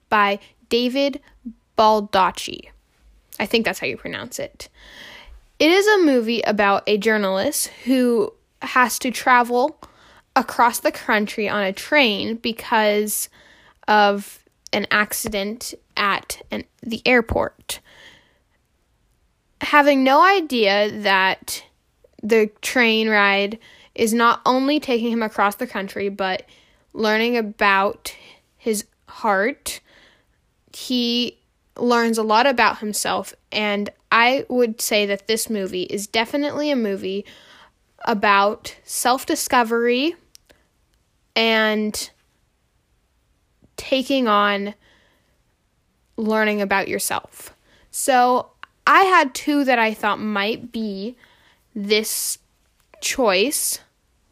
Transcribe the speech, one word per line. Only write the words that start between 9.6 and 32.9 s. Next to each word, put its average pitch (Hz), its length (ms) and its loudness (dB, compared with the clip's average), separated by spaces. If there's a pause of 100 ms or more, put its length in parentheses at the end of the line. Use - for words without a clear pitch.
across 240 440 2
the 311 120 0
country 214 580 -4
on 208 140 -2
a 196 100 -2
train 220 600 0
because 214 920 -2 (580)
of 202 560 2 (300)
an 202 180 -2
accident 208 840 -4 (240)
at 196 420 -4 (120)
an, - 140 -8 (180)
the 226 200 -10
airport. - 760 -2 (1800)
Having 285 420 4
no 277 200 4
idea 233 680 2
that 196 720 -2 (580)
the 214 300 2 (100)
train 220 480 0
ride 202 480 2 (380)
is 220 180 0
not 233 320 4
only 269 340 2
taking 233 320 -2
him 226 120 -2
across 208 320 0
the 254 120 -8
country, 196 420 -8
but 196 360 -4 (480)
learning 220 440 0
about 208 760 0 (420)
his 214 280 -4 (220)
heart, 214 720 -2 (960)
he 240 640 -4 (380)
learns 233 400 2
a 220 60 -2
lot 220 220 4
about 240 340 2
himself, 196 540 -6 (160)